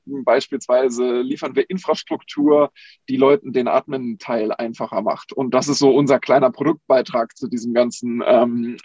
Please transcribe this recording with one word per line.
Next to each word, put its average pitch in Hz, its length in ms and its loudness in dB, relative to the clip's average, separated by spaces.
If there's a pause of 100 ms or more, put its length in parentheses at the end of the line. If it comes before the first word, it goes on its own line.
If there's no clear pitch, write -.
beispielsweise 123 1160 0
liefern 139 340 -6
wir - 160 -2
Infrastruktur, 147 1000 0 (380)
die 131 80 -4
Leuten 135 360 2
den 123 160 0
Admin-Teil 120 840 -4
einfacher 117 500 -8
macht. - 300 -6
Und 131 220 -4
das 127 140 0
ist 143 100 0
so 139 160 6
unser 139 240 2
kleiner 123 320 2
Produktbeitrag 123 880 -2
zu 135 100 -10
diesem 117 280 -6
ganzen, 120 520 0
ähm, 120 580 2